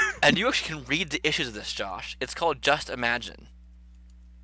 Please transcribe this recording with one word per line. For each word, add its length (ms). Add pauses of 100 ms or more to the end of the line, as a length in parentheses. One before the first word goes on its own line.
(220)
And 160
you 100
actually 260
can 120
read 240
the 120
issues 240
of 80
this, 180
Josh. 480
It's 140
called 260
Just 300
Imagine. 560 (960)